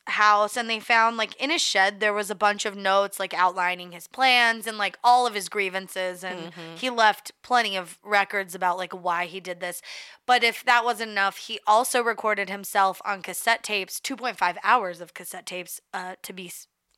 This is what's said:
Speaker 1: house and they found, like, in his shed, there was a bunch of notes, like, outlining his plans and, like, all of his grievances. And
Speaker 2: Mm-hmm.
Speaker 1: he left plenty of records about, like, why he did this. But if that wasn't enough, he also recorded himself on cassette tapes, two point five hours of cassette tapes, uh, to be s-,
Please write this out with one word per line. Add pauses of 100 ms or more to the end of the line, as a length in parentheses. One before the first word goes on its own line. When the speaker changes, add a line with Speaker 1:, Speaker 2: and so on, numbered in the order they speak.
Speaker 1:
house
and
they
found,
like,
in
his
shed,
there
was
a
bunch
of
notes,
like,
outlining
his
plans
and,
like,
all
of
his
grievances.
And
Speaker 2:
Mm-hmm.
Speaker 1:
he
left (100)
plenty
of
records
about,
like,
why
he
did
this. (460)
But
if
that
wasn't
enough,
he
also
recorded
himself
on
cassette
tapes,
two
point
five
hours
of
cassette
tapes, (100)
uh,
to
be
s-, (300)